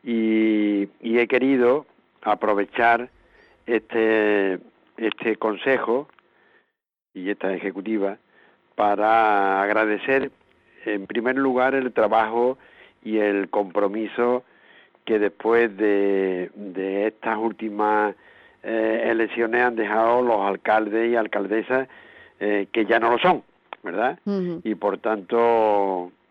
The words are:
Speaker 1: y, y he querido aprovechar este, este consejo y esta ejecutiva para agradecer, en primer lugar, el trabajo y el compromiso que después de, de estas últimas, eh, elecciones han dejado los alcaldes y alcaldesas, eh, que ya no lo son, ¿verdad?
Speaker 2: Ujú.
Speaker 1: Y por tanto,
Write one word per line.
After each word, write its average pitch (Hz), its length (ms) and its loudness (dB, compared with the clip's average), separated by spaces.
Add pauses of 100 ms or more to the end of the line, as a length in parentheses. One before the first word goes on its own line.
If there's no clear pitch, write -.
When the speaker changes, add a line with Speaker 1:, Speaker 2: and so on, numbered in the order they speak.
Speaker 1:
y, 110 840 0 (100)
y 117 200 0
he 120 80 2
querido 131 580 2 (380)
aprovechar 110 880 0 (580)
este, 107 880 0 (400)
este 113 380 -4
consejo 117 720 -2 (1080)
y 92 160 -8
esta 98 240 -4
ejecutiva 98 640 -4 (560)
para 104 880 2
agradecer, 110 720 0 (540)
en 104 200 -4
primer 117 320 -4
lugar, 131 380 2
el 127 180 -2
trabajo 113 640 2 (460)
y 110 140 -2
el 101 340 0
compromiso 104 920 -2 (640)
que 107 140 2
después 107 580 2
de, 98 800 0
de 98 500 -4
estas 110 320 -4
últimas, 107 760 -2 (480)
eh, 113 420 -2
elecciones 113 560 0
han 123 140 0
dejado 113 480 2
los 113 180 2
alcaldes 107 680 0
y 120 40 0
alcaldesas, 110 720 -2 (520)
eh, 101 320 -2
que 107 160 0
ya 113 120 2
no 117 120 2
lo 120 80 2
son, 175 240 2 (400)
¿verdad? 110 420 -4
Speaker 2:
Ujú. 180 380 -4
Speaker 1:
Y 110 100 -4
por 98 240 -2
tanto, 104 1120 0 (200)